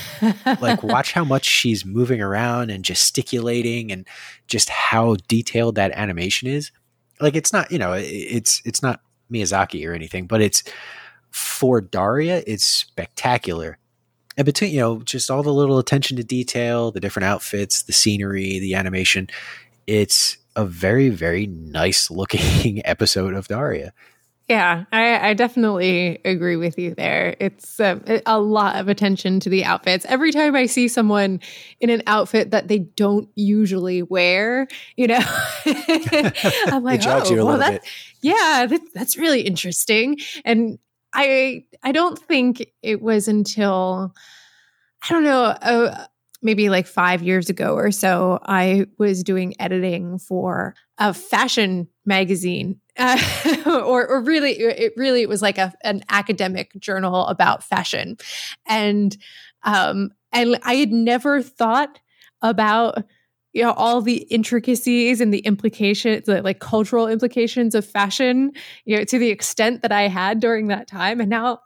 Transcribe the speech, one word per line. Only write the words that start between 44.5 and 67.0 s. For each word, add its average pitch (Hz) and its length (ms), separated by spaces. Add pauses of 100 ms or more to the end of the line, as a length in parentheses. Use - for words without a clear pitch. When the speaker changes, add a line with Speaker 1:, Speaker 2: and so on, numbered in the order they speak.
Speaker 1:
I - 100
don't 330 120
know, 269 180
uh, 233 600 (380)
maybe, 214 280
like, 185 160
five 180 380
years 185 260
ago - 240
or 196 160
so, 185 540
I 190 420 (120)
was 196 260
doing 185 340
editing 185 600
for 180 560 (220)
a 208 140
fashion 208 760 (180)
magazine. 185 720 (160)
Uh, 254 220 (480)
<laughs> - 0
or, 254 400
or 262 160
really, 285 380
it 226 360
really, 254 260
it 208 60
was, 196 140
like, 202 160
a, 185 140 (100)
an 208 260
academic 190 680
journal 190 480
about - 380
fashion. 190 520 (500)
And, 208 500 (480)
um, 196 460 (200)
and 240 320
I 254 140
had 269 160
never 240 500
thought 254 560 (440)
about, 220 600 (520)
you 220 80
know, 233 100
all 233 300
the 233 220
intricacies 240 1000
and 214 100
the 202 80
implications, 208 840
the, 196 160
like, 196 180
cultural 226 480